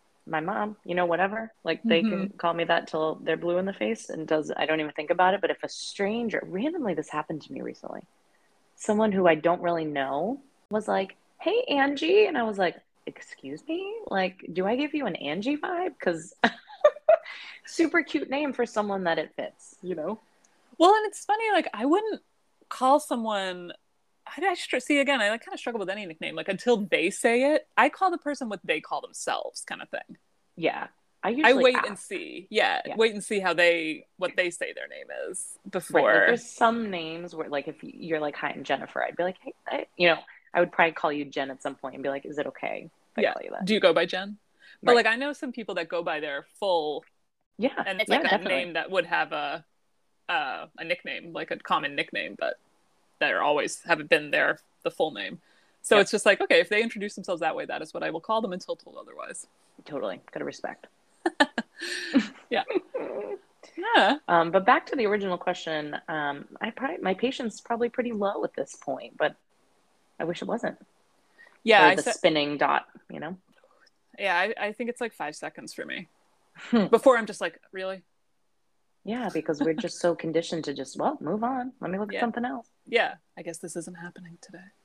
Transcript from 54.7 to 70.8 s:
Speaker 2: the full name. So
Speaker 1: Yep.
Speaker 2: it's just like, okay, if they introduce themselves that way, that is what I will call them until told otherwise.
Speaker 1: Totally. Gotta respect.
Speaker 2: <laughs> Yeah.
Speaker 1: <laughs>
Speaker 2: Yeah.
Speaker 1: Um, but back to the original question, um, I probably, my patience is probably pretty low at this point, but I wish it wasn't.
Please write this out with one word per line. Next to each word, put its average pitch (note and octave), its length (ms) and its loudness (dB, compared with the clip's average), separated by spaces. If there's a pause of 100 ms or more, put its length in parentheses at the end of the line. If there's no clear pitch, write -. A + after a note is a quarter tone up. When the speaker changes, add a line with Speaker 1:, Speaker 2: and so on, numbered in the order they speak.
Speaker 2:
the E3 80 -2
full D#3+ 220 -2
name. G2+ 280 -8 (420)
So - 160 6
Speaker 1:
Yep. G3+ 40 8
Speaker 2:
it's - 80 0
just - 160 0
like, G3+ 140 6
okay, A3+ 180 4
if F3 100 4
they G#3 140 2
introduce G#3+ 320 -6
themselves F3+ 280 -6
that D#3+ 120 0
way, D3+ 120 -6
that C#3+ 140 -6
is D#3 140 -12
what E3+ 80 -6
I D#3 80 -4
will E3 100 -6
call A3 200 0
them G#3 120 -4
until F3+ 220 -8
told - 220 -20
otherwise. - 500 -14 (380)
Speaker 1:
Totally. A2 360 -6 (120)
Gotta C#3+ 120 -8
respect. - 440 -10 (360)
Speaker 2:
<laughs> D#4+ 120 -2 (1120)
Yeah. - 180 0
Speaker 1:
<laughs> A#4 60 -2 (1200)
Speaker 2:
Yeah. A#3 220 6 (100)
Speaker 1:
Um, E3+ 220 4
but F#3+ 160 4
back C#4 200 6
to F4 100 -4
the A#3 100 2
original G3 320 0
question, D#3 580 -4 (120)
um, D3 380 -4 (140)
I A3 100 -4
probably, A3+ 280 -6
my F#3 160 0
patience A#3+ 400 -4
is - 60 -18
probably A#3 280 -2
pretty A#3+ 240 -2
low G3+ 320 -2
at - 100 -12
this - 220 -8
point, B2+ 400 -8
but D3+ 200 0 (840)
I - 40 -4
wish E3+ 180 -4
it G3 60 -8
wasn't. G#3 300 -6 (840)